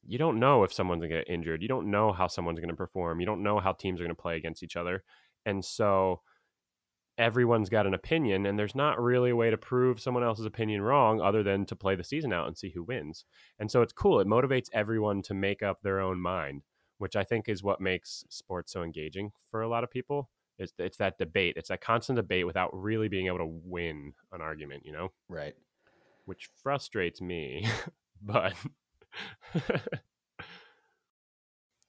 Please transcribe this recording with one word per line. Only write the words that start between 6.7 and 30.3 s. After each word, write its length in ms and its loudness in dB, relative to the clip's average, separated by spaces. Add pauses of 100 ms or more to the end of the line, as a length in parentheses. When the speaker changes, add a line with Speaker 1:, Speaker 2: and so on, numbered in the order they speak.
Speaker 1:
everyone's 520 4
got 160 4
an 80 2
opinion, 500 2
and 140 0
there's 160 -2
not 260 0
really 300 4
a 60 2
way 120 4
to 80 4
prove 420 2
someone 240 -2
else's 220 0
opinion 380 -2
wrong 360 6
other 240 4
than 220 2
to 100 -8
play 220 2
the 80 -8
season 260 -4
out 160 0
and 120 -8
see 100 -10
who 140 -8
wins. 420 -8 (340)
And 120 -4
so 100 6
it's 140 4
cool. 260 6
It 80 4
motivates 460 2
everyone 480 0
to 120 -8
make 280 0
up 180 -2
their 180 0
own 220 0
mind, 400 -4 (380)
which 180 -4
I 80 2
think 240 -2
is 140 -4
what 180 0
makes 480 -4
sports 440 -10
so 100 -6
engaging 500 -8 (180)
for 120 -4
a 60 -4
lot 140 0
of 80 -6
people. 380 -6 (300)
It's, 200 -10
it's 200 -6
that 180 0
debate. 400 0
It's 140 -10
that 100 -4
constant 360 0
debate 300 2
without 220 0 (100)
really 300 -2
being 200 0
able 100 -2
to 80 -2
win 680 -6 (200)
an 100 -12
argument, 420 -10
you 80 -14
know? 160 -6 (220)
Speaker 2:
Right. 240 -10 (720)
Speaker 1:
Which 240 -16 (120)
frustrates 600 -2
me, 440 -6 (300)
<laughs> 260 -20
but 300 0 (1040)
<laughs> 100 0 (2250)